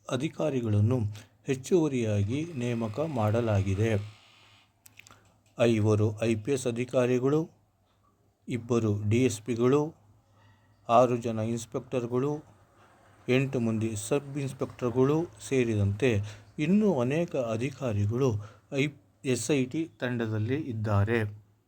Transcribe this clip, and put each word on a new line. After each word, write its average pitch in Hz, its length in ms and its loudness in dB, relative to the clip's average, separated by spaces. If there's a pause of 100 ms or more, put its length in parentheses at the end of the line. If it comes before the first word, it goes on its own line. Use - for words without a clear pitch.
(100)
ಅಧಿಕಾರಿಗಳನ್ನು 127 880 0 (480)
ಹೆಚ್ಚುವರಿಯಾಗಿ 135 1000 0 (100)
ನೇಮಕ 120 460 -4
ಮಾಡಲಾಗಿದೆ. 107 1200 0 (1400)
ಐವರು 107 600 2
ಐ 113 120 2
ಪಿ 110 180 -4
ಎಸ್ 131 140 -2
ಅಧಿಕಾರಿಗಳು, 127 840 0 (1000)
ಇಬ್ಬರು 110 600 0
ಡಿ 120 160 4
ಎಸ್ - 160 0
ಪಿಗಳು, 127 540 2 (960)
ಆರು 120 280 6
ಜನ 117 220 -4
ಇನ್ಸ್‌ಪೆಕ್ಟರ್‌ಗಳು, 123 1040 -4 (840)
ಎಂಟು 135 320 2
ಮಂದಿ 113 360 -2
ಸಬ್ 139 420 -4
ಇನ್ಸ್‌ಪೆಕ್ಟರ್‌ಗಳು 135 880 0 (220)
ಸೇರಿದಂತೆ 110 720 2 (380)
ಇನ್ನೂ 180 420 2
ಅನೇಕ 156 360 -2
ಅಧಿಕಾರಿಗಳು 117 960 -2 (420)
ಐ-, 143 200 -2 (300)
ಎಸ್ 127 260 -2
ಐ 139 140 2
ಟಿ 156 260 -6 (100)
ತಂಡದಲ್ಲಿ 117 540 -2
ಇದ್ದಾರೆ. 110 680 0 (460)